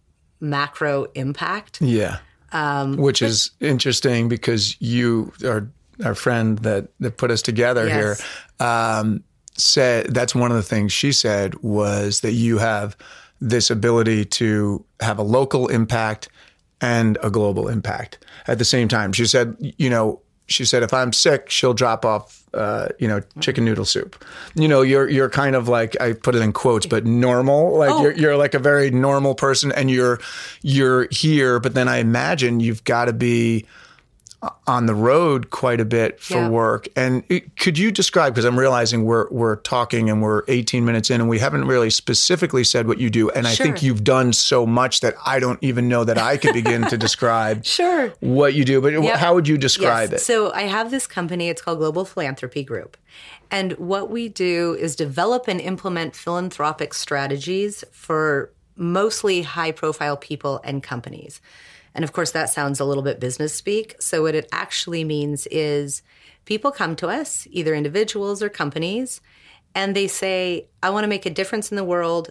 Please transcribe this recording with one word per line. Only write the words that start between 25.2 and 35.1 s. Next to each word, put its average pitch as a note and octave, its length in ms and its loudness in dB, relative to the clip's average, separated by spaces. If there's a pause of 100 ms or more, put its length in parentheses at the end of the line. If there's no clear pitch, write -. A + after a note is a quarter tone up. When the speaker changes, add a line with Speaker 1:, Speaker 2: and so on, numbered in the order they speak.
Speaker 2:
kind C#3 260 0
of A#2 140 0
like, A2+ 320 0
I A#2+ 120 0
put B2 220 0
it A#2 60 2
in A2 120 2
quotes, A2+ 340 2
but A2 180 0
normal. B2+ 720 4
Like C#3+ 140 6
Speaker 1:
Oh. - 120 4
Speaker 2:
you're, D3 100 4
you're D3+ 240 4
like C#3+ 160 2
a C#3+ 60 2
very C#3+ 300 4
normal C#3 460 2
person, C#3 360 0
and C3+ 200 0
you're, B2 280 2 (420)
you're C3 500 2
here. C3+ 480 4
But B2 160 -2
then B2+ 120 2
I B2 100 0
imagine A#2+ 600 2
you've A2+ 240 -2
gotta A#2+ 300 0
be A#2 520 0 (1000)
on B2 220 2
the G#2+ 80 2
road C3+ 560 2